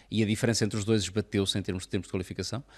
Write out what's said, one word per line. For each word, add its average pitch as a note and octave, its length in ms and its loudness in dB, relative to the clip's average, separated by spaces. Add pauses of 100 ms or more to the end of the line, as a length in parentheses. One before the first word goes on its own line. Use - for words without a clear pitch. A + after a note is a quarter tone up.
e G#2+ 140 2
a - 20 2
diferença A2 400 2
entre G#2 140 0
os G2+ 40 -4
dois A2 200 2
esbateu-se G2 520 0
em G2 60 -2
termos F#2 220 -4
de - 60 -14
tempos F#2 180 -4
de - 40 -20
qualificação, G2 520 -6 (140)